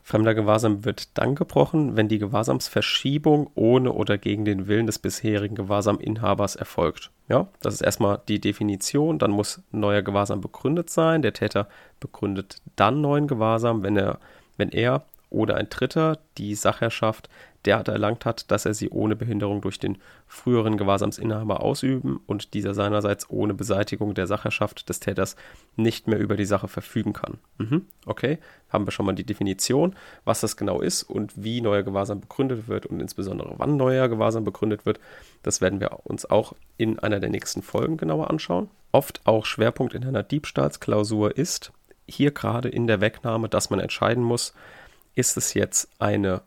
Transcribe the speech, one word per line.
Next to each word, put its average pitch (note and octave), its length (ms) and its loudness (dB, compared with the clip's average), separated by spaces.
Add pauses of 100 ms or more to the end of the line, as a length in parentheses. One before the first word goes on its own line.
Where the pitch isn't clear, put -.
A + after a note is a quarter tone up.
Fremder A2 300 4
Gewahrsam G#2+ 500 2
wird - 340 -6
dann B2+ 160 2
gebrochen, C#3+ 640 2
wenn G#2+ 100 4
die G#2 140 2
Gewahrsamsverschiebung C3 1400 2
ohne B2 360 6
oder G#2 240 0
gegen G#2 280 0
den G2 240 0
Willen A2 180 2
des G#2+ 140 -4
bisherigen G#2 560 -2
Gewahrsaminhabers G2+ 960 0
erfolgt. - 560 -4 (180)
Ja, D#3 200 2 (140)
das G#2 120 -2
ist - 60 -8
erstmal G2+ 480 2
die G#2 120 0
Definition. G#2+ 800 0
Dann G#2+ 140 2
muss G#2 280 -2 (120)
neuer G#2 300 2
Gewahrsam G2+ 380 0
begründet D3+ 480 -4
sein. E3 340 2
Der G#2+ 100 2
Täter G#2 360 -2 (300)
begründet G2 640 -6 (140)
dann A2+ 240 4
neuen D3 260 2
Gewahrsam, A2+ 560 2
wenn G2+ 140 2
er, G2 240 0 (360)
wenn - 120 0
er B2+ 360 0 (260)
oder A2 260 0
ein - 120 -4
Dritter D#3+ 500 0 (200)
die G#2 160 -4
Sachherrschaft A2 760 0 (360)
derart G#2 240 4
erlangt G#2+ 360 0
hat, - 260 -4
dass - 160 0
er G#2+ 80 0
sie G2 160 -6
ohne G#2+ 260 0
Behinderung G#2 440 -2
durch F#2+ 180 -6
den G2 200 -4 (280)
früheren A2 500 0
Gewahrsamsinhaber G#2 840 0
ausüben C3 640 0
und - 280 -6
dieser G2 200 -2
seinerseits G2+ 560 0
ohne G#2 240 0
Beseitigung G2+ 600 -2
der F2+ 120 -2
Sachherrschaft - 600 -4
des - 120 -6
Täters F#2+ 360 -2 (400)
nicht A2+ 300 0
mehr G#2+ 120 2
über G#2 180 0
die G2+ 80 0
Sache F#2+ 240 0
verfügen - 440 -4
kann. - 260 -8 (200)
Mhm, C3+ 280 -2 (200)
okay, C#3+ 320 -2 (300)
haben G#2 180 0
wir - 40 -4
schon G2+ 160 -2
mal F#2+ 80 2
die F#2 100 -6
Definition, A#2+ 720 0 (280)
was - 160 0
das - 160 -2
genau G2 240 -2
ist - 240 -2
und G#2+ 320 -6
wie A2 240 -6
neuer G2+ 220 2
Gewahrsam G2 380 -4
begründet B2 480 -4
wird G2+ 180 -4
und - 140 -6
insbesondere - 560 -6
wann D3 200 0
neuer C3 320 4
Gewahrsam A2+ 360 0
begründet G#2 420 -2
wird. G#2+ 140 0 (420)
Das - 180 -2
werden F#2+ 200 2
wir - 240 -4
uns - 240 -6
auch A2 260 2 (220)
in A2+ 220 0
einer G#2 220 0
der G#2+ 100 -2
nächsten G2 320 -4
Folgen - 340 -2
genauer D#3 340 -2
anschauen. F3+ 380 -2 (240)
Oft - 320 2
auch G#2+ 220 4
Schwerpunkt - 480 0
in B2 100 -6
einer B2+ 180 -2
Diebstahlsklausur A2 1160 0
ist - 360 -4 (340)
hier C#3+ 260 2
gerade A#2 360 -2
in F2+ 180 -2
der G#2+ 140 4
Wegnahme, A2+ 480 -2
dass - 220 0
man G2 100 2
entscheiden A#2 420 0
muss, A#2 300 -2 (640)
ist - 220 0
es - 180 -2
jetzt - 340 -2 (100)
eine G2+ 480 0